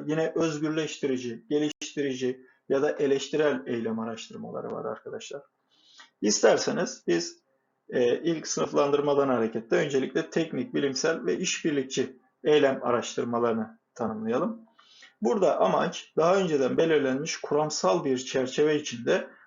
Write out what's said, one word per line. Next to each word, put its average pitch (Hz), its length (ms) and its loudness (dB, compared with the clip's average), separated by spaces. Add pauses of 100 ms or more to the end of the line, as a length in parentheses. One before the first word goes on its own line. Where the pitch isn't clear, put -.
Yine 160 300 0
özgürleştirici, 147 1120 -2
geliştirici 139 960 -2 (240)
ya 135 120 2
da 147 100 2
eleştirel 139 760 0
eylem 113 320 -4
araştırmaları 113 720 -8
var 123 140 -6
arkadaşlar. 120 560 -10 (800)
İsterseniz - 840 2
biz, - 380 -2 (440)
e, 120 320 2
ilk 156 260 -2
sınıflandırmadan 143 840 2
hareketle 117 480 0
öncelikle 147 520 0
teknik, 151 440 -2
bilimsel 151 520 0
ve 175 120 0
işbirlikçi 139 800 -2 (240)
eylem 139 400 4
araştırmalarını 117 960 -2 (160)
tanımlayalım. 113 640 -4 (600)
Burada 208 380 2
amaç 170 580 0
daha 165 180 4
önceden 143 420 2
belirlenmiş 147 600 2
kuramsal 156 680 0
bir 131 120 2
çerçeve 135 580 0
içinde 139 520 -2 (200)